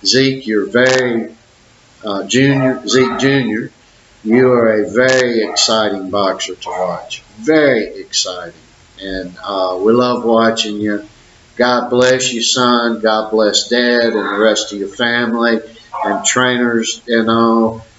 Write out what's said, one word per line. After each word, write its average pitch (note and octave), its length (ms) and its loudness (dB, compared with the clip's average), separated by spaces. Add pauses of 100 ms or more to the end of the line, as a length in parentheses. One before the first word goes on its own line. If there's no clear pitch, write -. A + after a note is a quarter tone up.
Zeke, C3+ 440 0
you're G#2+ 180 0
very, A#2+ 680 0 (680)
uh, G2+ 200 -6
Junior, C3+ 640 0
Zeke B2 320 2
Junior, C3 520 0 (520)
you B2 280 4
are A2+ 300 4
a G2+ 80 -2
very B2 540 2
exciting G#2 680 -2
boxer F#2+ 460 -2
to - 140 -14
watch. F2+ 540 -8 (140)
Very C3 480 2 (160)
exciting. F2 520 -8 (460)
And, F#2 440 -10
uh, F#2 380 -2
we A2 120 4
love B2 300 0
watching A2+ 560 0
you. G#2 280 -4 (480)
God B2 340 0
bless B2+ 440 2
you, A#2 80 -4
son. A#2+ 580 0
God A2 320 0
bless G#2+ 380 0
Dad A#2+ 440 2
and G2+ 220 -2
the G2+ 40 -4
rest G#2 320 2
of G2+ 80 -8
your G2 80 -6
family A#2 720 0 (440)
and G2+ 220 -4
trainers A#2+ 840 0
and A2+ 220 0
all. A2+ 560 2 (140)